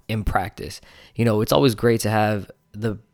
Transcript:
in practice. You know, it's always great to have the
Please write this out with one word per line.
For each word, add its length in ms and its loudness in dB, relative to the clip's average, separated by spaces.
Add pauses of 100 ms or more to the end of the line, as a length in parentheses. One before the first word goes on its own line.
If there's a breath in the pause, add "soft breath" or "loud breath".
in 160 -4
practice. 560 -4 (340 soft breath)
You 80 0
know, 160 2
it's 140 2
always 220 4
great 260 2
to 80 -2
have 420 0 (220)
the 220 -4 (180)